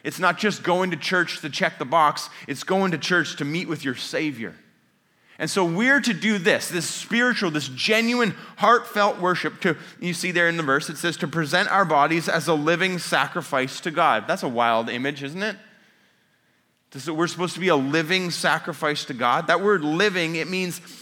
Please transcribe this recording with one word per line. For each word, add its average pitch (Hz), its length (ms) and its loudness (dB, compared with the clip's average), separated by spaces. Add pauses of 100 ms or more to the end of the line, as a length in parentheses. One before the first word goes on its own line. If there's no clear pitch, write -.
It's - 140 -8
not 175 220 2
just 208 240 -2
going 180 260 2
to 165 80 -4
church 175 440 -2
to 156 80 -8
check 165 280 -2
the 147 80 -4
box. 147 440 2 (180)
It's 143 160 -8
going 190 280 2
to 175 60 -2
church 175 380 0
to 151 100 -6
meet 160 220 -4
with 151 180 -8
your 131 80 -2
Savior. 131 640 -6 (840)
And 156 140 -6
so 196 120 2
we're 226 380 2
to 233 120 0
do 202 260 0
this, 170 300 0
this 160 200 -4
spiritual, 233 600 0
this 147 160 -4
genuine, 220 680 2 (200)
heartfelt 214 640 2
worship. 175 420 -2
To, 165 160 2 (220)
you 175 160 -2
see 185 160 -4
there 170 180 4
in 165 80 0
the 165 60 -2
verse, 143 260 2
it 151 80 -10
says 170 200 -2
to 175 100 -4
present 165 420 0
our 196 160 4
bodies 156 420 4
as 156 200 0
a 170 80 4
living 170 420 0
sacrifice 139 840 -2
to 175 100 -4
God. 139 360 2
That's 180 140 -2
a 175 60 -4
wild 117 420 2
image, 135 320 -4
isn't 151 220 -8
it? 208 120 -4 (1300)
This, 135 180 -12
we're 165 200 0
supposed 175 260 -4
to 160 60 -10
be 185 80 0
a 170 80 6
living 160 560 0
sacrifice 156 720 -2
to 151 80 -10
God. 127 340 0
That 170 140 2
word 196 220 2
living, 165 540 0
it 156 100 -4
means 185 340 -4 (200)